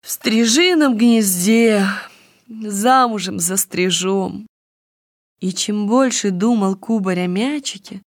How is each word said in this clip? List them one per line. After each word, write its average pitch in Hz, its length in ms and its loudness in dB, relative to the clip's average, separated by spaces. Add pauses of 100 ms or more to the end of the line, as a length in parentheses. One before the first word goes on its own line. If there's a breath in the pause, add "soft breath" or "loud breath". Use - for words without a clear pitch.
«В - 80 -16
стрижином 254 840 2
гнезде, 214 880 4 (600 loud breath)
замужем 214 920 0
за 180 160 -2
стрижом». 190 880 -2 (960)
И 185 140 -4
чем 208 320 -4
больше 233 440 0
думал 196 460 0
Кубарь 190 440 -2
о 180 60 -2
Мячике 202 840 -6